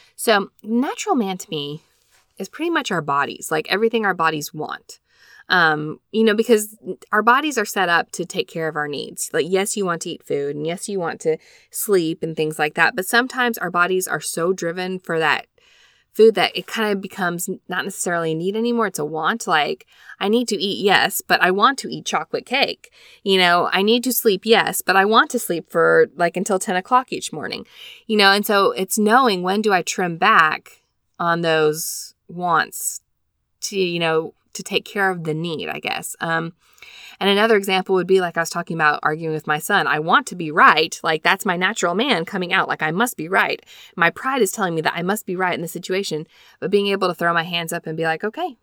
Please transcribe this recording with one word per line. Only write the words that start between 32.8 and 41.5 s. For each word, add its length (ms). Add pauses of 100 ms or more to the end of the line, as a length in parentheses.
to, 160
you 220
know, 340 (200)
to 100
take 220
care 260
of 140
the 80
need, 340
I 120
guess. 420
Um, 320 (680)
and 100
another 260
example 400
would 120
be, 120
like 180
I 40
was 80
talking 260
about 280
arguing 300
with 140
my 120
son. 260
I 140
want 280
to 80
be 140
right. 540
Like, 200
that's 220
my 120